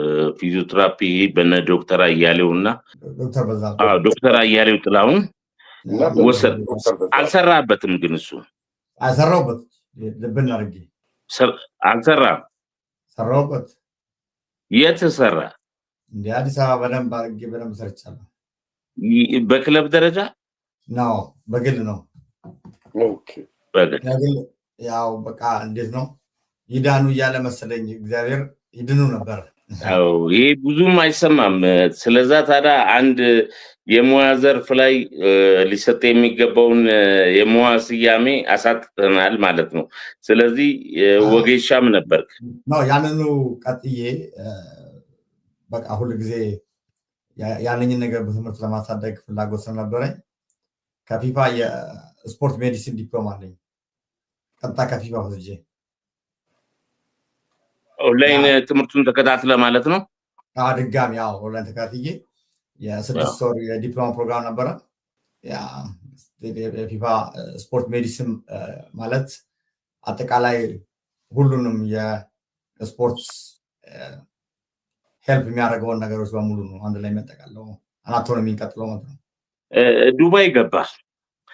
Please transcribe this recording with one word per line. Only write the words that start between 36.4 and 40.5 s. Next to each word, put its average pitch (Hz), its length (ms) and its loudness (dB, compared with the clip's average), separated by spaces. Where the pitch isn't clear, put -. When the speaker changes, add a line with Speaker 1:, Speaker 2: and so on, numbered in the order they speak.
Speaker 1:
እ፣ 107 140 4
የሙያ 110 380 4
ስያሜ 117 460 2
አሳጥተናል 101 920 0
ማለት 87 340 0
ነው። 80 120 -4
ስለዚህ፣ 120 500 2